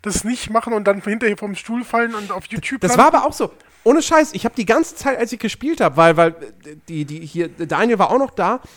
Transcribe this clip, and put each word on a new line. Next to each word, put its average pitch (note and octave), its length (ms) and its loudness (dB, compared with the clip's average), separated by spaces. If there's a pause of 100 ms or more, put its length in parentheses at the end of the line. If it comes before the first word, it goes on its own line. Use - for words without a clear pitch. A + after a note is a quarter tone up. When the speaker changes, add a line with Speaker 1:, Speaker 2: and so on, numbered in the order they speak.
Speaker 1:
das F#3+ 240 -6
nicht A#3+ 240 -6
machen A3+ 240 -2
und G#3+ 120 -2
dann G3+ 180 0
hinterher G#3+ 340 -2
vom G3+ 180 -10
Stuhl A#3 300 -8
fallen A#3 300 -2
und G#3 180 -8
auf F#3 140 -8
YouTube - 340 -8
Speaker 2:
Das A#3 160 2
Speaker 1:
landen. C#4+ 160 8
Speaker 2:
war D4+ 80 4
aber C4 80 -2
auch C#4+ 60 -6
so. - 180 -4 (320)
Ohne C#4+ 180 6
Scheiß, D#4 300 4
ich - 140 -8
hab - 100 -4
die A3 80 -4
ganze A#3+ 320 0
Zeit, C#4 220 -2
als A#3 140 -4
ich A#3+ 60 -10
gespielt C4 440 -4
hab, D3 160 0
weil, E3 180 6
weil, E3 140 4
äh, D3+ 460 -18 (120)
die, D#3 160 -6
die D3+ 220 -12
hier, E3+ 220 -6
Daniel E3+ 500 -2
war F#3 120 2
auch A#3+ 80 2
noch C4+ 140 -2
da G#3 280 -2 (160)